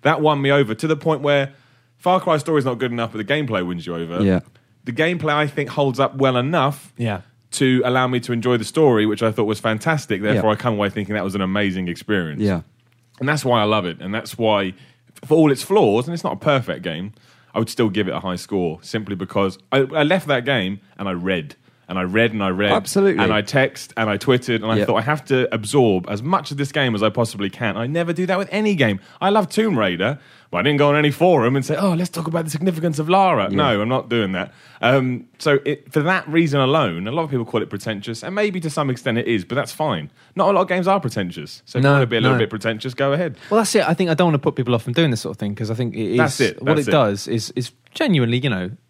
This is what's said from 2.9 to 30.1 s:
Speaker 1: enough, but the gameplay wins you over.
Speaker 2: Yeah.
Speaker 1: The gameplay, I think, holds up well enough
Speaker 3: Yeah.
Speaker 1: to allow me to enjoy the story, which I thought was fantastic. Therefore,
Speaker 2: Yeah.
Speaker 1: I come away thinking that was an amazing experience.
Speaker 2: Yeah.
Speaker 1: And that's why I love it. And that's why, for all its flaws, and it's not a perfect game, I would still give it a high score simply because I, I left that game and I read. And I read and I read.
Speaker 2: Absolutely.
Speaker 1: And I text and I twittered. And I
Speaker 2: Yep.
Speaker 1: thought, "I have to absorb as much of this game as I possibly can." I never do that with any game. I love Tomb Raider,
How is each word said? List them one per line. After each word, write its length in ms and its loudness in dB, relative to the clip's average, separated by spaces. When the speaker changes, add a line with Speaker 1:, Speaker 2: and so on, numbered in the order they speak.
Speaker 1:
enough, 200 -4
but 140 -6
the 80 -2
gameplay 320 -2
wins 220 -6
you 80 -6
over. 280 -4
Speaker 2:
Yeah. 180 4
Speaker 1:
The 80 -8
gameplay, 400 0
I 140 0
think, 220 -4
holds 300 0
up 180 0
well 200 2
enough 600 -2
Speaker 3:
Yeah. 240 -4
Speaker 1:
to 300 4
allow 240 2
me 140 0
to 100 -6
enjoy 260 0
the 60 -2
story, 420 4
which 180 0
I 80 2
thought 140 0
was 140 -2
fantastic. 600 -2
Therefore, 300 2
Speaker 2:
Yeah. 20 4
Speaker 1:
I 20 2
come 200 -2
away 140 0
thinking 260 -6
that 80 -2
was 120 -4
an 60 0
amazing 460 -2
experience. 540 -4
Speaker 2:
Yeah. 200 0
Speaker 1:
And 80 -4
that's 160 -2
why 160 2
I 40 2
love 220 2
it. 140 -6
And 140 -8
that's 240 -8
why, 360 0
for 100 2
all 160 6
its 120 -2
flaws, 440 2
and 60 -6
it's 100 -8
not 100 -2
a 40 -8
perfect 460 -2
game, 300 -8
I 40 -2
would 100 -2
still 200 0
give 180 -2
it 60 -4
a 60 -6
high 160 -6
score 480 -4
simply 320 -6
because 420 -2
I, 80 2
I 240 0
left 240 0
that 180 0
game 340 -2
and 100 -4
I 40 -2
read. 420 -4
And 80 -6
I 60 -2
read 300 2
and 100 -2
I 60 0
read. 240 2
Speaker 2:
Absolutely. 500 0
Speaker 1:
And 80 2
I 100 2
text 540 -2
and 140 0
I 80 0
twittered. 440 0
And 80 -4
I 100 2
Speaker 2:
Yep. 80 2
Speaker 1:
thought, 100 2
"I 60 0
have 240 -2
to 280 2
absorb 540 2
as 120 -6
much 300 -2
of 60 -10
this 160 -6
game 200 0
as 80 -2
I 80 2
possibly 400 -2
can." 280 -4
I 100 -4
never 240 -2
do 140 -2
that 120 0
with 140 -4
any 240 0
game. 240 2
I 80 2
love 180 2
Tomb 320 0
Raider, 400 0